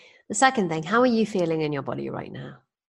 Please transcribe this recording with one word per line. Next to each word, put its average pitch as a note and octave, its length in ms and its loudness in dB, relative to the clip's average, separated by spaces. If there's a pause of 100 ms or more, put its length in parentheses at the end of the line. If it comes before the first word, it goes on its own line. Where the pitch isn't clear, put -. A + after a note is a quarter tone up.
(280)
The G#3 80 -6
second B3+ 340 4
thing, D#3+ 140 -2
how G#3+ 180 2
are B3+ 40 6
you A3+ 200 4
feeling E3 360 -2
in D3+ 100 -2
your C#3 120 -4
body C3 260 -6
right - 220 -8
now? C#3 260 -14 (380)